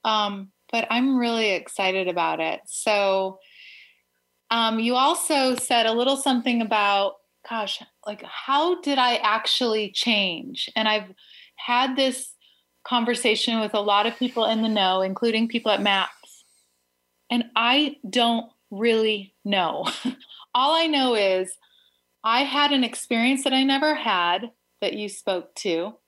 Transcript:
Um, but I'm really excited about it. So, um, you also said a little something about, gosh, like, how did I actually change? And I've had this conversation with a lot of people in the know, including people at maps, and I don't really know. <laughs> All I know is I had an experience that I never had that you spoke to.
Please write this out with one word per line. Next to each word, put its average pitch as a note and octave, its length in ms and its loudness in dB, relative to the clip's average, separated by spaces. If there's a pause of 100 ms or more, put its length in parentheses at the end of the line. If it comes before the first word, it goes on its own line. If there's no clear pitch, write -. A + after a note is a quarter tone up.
Um, G3+ 480 -2 (200)
but A#3 200 -2
I'm B3+ 260 2
really A#3 320 0
excited F#3+ 580 -2
about E3 320 0
it. D#3+ 280 -4
So, G3 720 0 (1120)
um, A3+ 280 0
you A#3+ 140 0
also C4+ 640 2
said A#3 320 2
a A3+ 60 2
little B3+ 240 2
something B3 440 0
about, G3+ 520 2 (360)
gosh, G#3+ 320 -6 (240)
like, G#3 160 -10
how E4 600 -2
did C#4 180 0
I B3 160 2
actually A3 760 0
change? G3 840 -2
And A3 120 0
I've G#3 240 -2 (440)
had B3+ 400 -2
this C4 400 -2 (480)
conversation A3+ 800 0
with G#3 120 -4
a G#3 80 0
lot G#3 240 2
of A3+ 140 -4
people A#3+ 260 -2
in A3 160 0
the A3+ 80 2
know, F#3+ 320 2
including A3 460 0
people A3+ 240 -2
at G3 100 0
maps, - 640 -2 (880)
and A#3 140 0 (100)
I B3+ 400 2 (120)
don't A#3 440 0 (180)
really G#3+ 640 0 (100)
know. F#3 440 0 (160)
<laughs> - 540 -10
All C#4 160 4
I E4 140 2
know C4 280 2
is F#3+ 420 0 (680)
I A#3 200 2
had C#4+ 280 0
an C4 140 2
experience B3 580 -2
that C4 100 0
I C4+ 100 2
never C#4 300 2
had G3 580 -2 (280)
that G3+ 140 -2
you G#3 160 -6
spoke F#3 460 -6
to. F3 400 -4 (120)